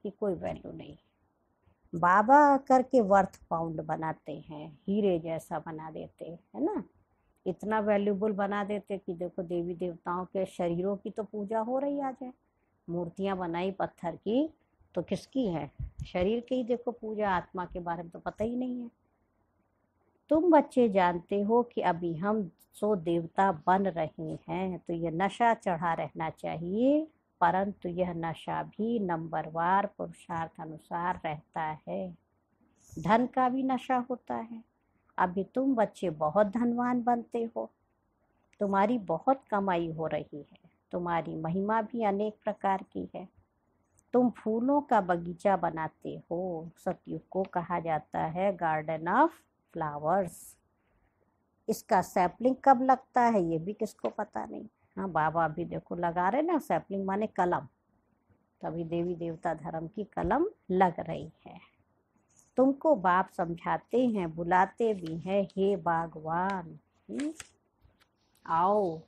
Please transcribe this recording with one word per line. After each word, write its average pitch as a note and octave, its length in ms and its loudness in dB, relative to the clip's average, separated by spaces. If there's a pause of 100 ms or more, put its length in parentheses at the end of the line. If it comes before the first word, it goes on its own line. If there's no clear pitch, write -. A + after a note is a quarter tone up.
की G#3+ 60 -8
कोई G3 240 -2
वैल्यू E3+ 380 -8
नहीं। D3+ 260 -16 (1000)
बाबा A3 600 8
करके C4 440 4
वर्थ G3 480 4
पाउंड E3 320 -2
बनाते D#3 580 -6
हैं, D3+ 480 -16
हीरे G3 320 2
जैसा E3 400 -6
बना D#3+ 320 -10
देते, E3 480 -14 (160)
है A3+ 80 -4
ना, E4+ 200 -2 (640)
इतना G#3 320 -2
वैल्यूबल G#3 520 2
बना G3+ 320 -2
देते G3 340 -6
कि F#3 160 -8
देखो F3 300 -6
देवी F3 300 -4
देवताओं F3 520 -4
के F#3+ 200 -2
शरीरों F3+ 520 -2
की G#3 120 -10
तो G#3+ 140 -6
पूजा G#3 360 -4
हो B3 200 -2
रही C#4+ 200 -2
आज C4+ 220 -4
है, B3+ 120 -12 (560)
मूर्तियाँ F3 480 -2
बनाई F3+ 340 -2
पत्थर E3+ 440 -6
की B3+ 380 0 (420)
तो F#3 60 0
किसकी G#3 460 -4
है, D3+ 240 -4 (360)
शरीर G3 320 0
की A#3+ 160 -4
ही B3+ 80 0
देखो A#3 280 -2
पूजा, G#3+ 380 -4
आत्मा F3+ 360 -2
के F3+ 140 -10
बारे E3+ 240 -6
में E3+ 80 -16
तो E3 80 -14
पता F3+ 240 -6
ही A#3+ 120 -4
नहीं B3 260 -4
है। A#3+ 100 -12 (1400)
तुम D#4+ 220 6
बच्चे C#4 380 6
जानते F#3 520 2
हो A#3 220 4
कि A#3+ 180 -6
अभी E3+ 340 0
हम G3+ 360 -2 (220)
सो G#3 220 0
देवता E3+ 560 2
बन F#3 360 2
रहे D#3+ 500 -4 (100)
हैं, F3+ 320 -4
तो - 140 -8
यह E3 180 -2
नशा G3 420 2
चढ़ा F3 400 -2
रहना D#3+ 360 -6
चाहिए, G3+ 800 0 (340)
परंतु F#3 480 0
यह F3 240 -2
नशा E3 500 -4
भी A3 360 -4
नंबरवार E3 840 0
पुरुषार्थ E3+ 760 -8
अनुसार F3 640 -6
रहता D#3 520 -6 (100)
है। F3+ 300 -8 (800)
धन A3 280 2
का B3+ 220 0
भी C4 140 -2
नशा B3+ 460 0
होता B3 260 -8
है। A3+ 280 -10 (540)
अभी F#3 260 0
तुम C4 320 0
बच्चे G3+ 340 0
बहुत D#3 380 2
धनवान A#3+ 560 0
बनते A#3 520 -2
हो, A3+ 160 -6 (880)
तुम्हारी G#3 380 4
बहुत G3 520 0
कमाई F3+ 420 0
हो D#3 160 -4
रही D3+ 440 -6
है, - 60 -20 (340)
तुम्हारी E3+ 440 -2
महिमा F#3+ 460 0
भी A3+ 220 -4
अनेक G#3 400 0
प्रकार G3 480 -2
की F3+ 240 -8
है। F#3 140 -12 (840)
तुम B3 160 4
फूलों A#3+ 520 0
का A#3 200 4
बगीचा F3 560 0
बनाते D#3+ 760 -6
हो, E3+ 460 -6
सतयुग D#3+ 440 -6 (100)
को F#3+ 120 -2
कहा F3 360 -4
जाता E3 400 -4
है F3 380 0
garden D#3+ 500 -2
of C4 220 6 (480)
flowers। D#3+ 560 0 (1400)
इसका G#3+ 320 2
सैपलिंग G#3 640 2
कब C4 180 8
लगता C4 400 2
है A3+ 220 4
ये E3 160 0
भी F3+ 140 -6
किसको - 360 -6
पता G#3+ 360 -8
नहीं। G#3+ 200 -12 (300)
हाँ, F#3+ 140 -6
बाबा D#3+ 380 2
भी D#3+ 180 -6
देखो E3+ 300 -8
लगा F3 340 0
रहे B3 120 2
ना, E4 180 2
सैपलिंग F#3+ 460 -2
माने G3+ 220 0
कलम, F3 400 0 (920)
तभी E3 220 -6
देवी E3+ 320 -2
देवता E3 380 -6
धर्म D#3+ 340 -8
की G#3 160 -8
कलम G3 420 0 (260)
लग F#3 280 4
रही D#3+ 320 -8 (140)
है। - 140 -20 (960)
तुमको C#4 380 4
बाप F#3 340 2
समझाते E3+ 800 -2
हैं, F3+ 280 -2
बुलाते F#3 580 2
भी E3+ 240 -8
हैं, F#3+ 380 0
"हे G3 200 2
बागवान।" E3+ 1040 -4 (300)
हम्म? C#4 240 -6 (1160)
आओ, F3 580 2